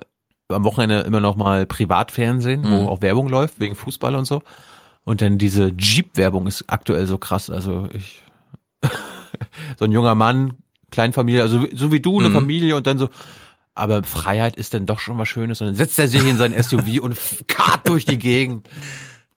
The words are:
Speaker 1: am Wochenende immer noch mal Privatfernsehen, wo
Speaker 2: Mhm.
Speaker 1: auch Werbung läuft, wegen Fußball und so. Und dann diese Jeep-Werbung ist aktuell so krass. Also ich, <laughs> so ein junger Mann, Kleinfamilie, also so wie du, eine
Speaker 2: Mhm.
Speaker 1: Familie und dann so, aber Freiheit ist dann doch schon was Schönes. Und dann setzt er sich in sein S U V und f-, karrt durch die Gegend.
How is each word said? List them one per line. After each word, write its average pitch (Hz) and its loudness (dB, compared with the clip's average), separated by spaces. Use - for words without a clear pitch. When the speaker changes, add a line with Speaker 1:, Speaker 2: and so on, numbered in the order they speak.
Speaker 1:
am 101 -2
Wochenende 107 2
immer 107 0
noch 101 2
mal 98 2
Privatfernsehen, 120 0
wo 101 2
Speaker 2:
Mhm. 101 -2
Speaker 1:
auch 98 -4
Werbung 113 2
läuft, 135 -2
wegen 104 -4
Fußball 131 -6
und 131 -2
so. 143 -4
Und 107 -2
dann 101 4
diese 98 2
Jeep-Werbung 95 -2
ist - -8
aktuell 95 -2
so 92 -4
krass. - -6
Also 92 -6
ich, 98 -14
<laughs> 135 -2
so 107 0
ein 110 4
junger 117 4
Mann, 127 2
Kleinfamilie, 120 2
also 117 2
so 143 0
wie 151 4
du, 185 2
eine 190 4
Speaker 2:
Mhm. 101 2
Speaker 1:
Familie 151 2
und 135 -2
dann 135 2
so, 131 0
aber 104 0
Freiheit 104 -2
ist - -8
dann 98 -4
doch 107 -4
schon 113 -8
was 110 -4
Schönes. 113 -6
Und 110 -4
dann 98 -2
setzt 147 0
er 147 4
sich 117 4
in 127 4
sein 120 2
S 117 2
U 120 4
V 110 0
und 123 -4
f-, - -8
karrt - 0
durch 165 2
die 139 0
Gegend. 123 0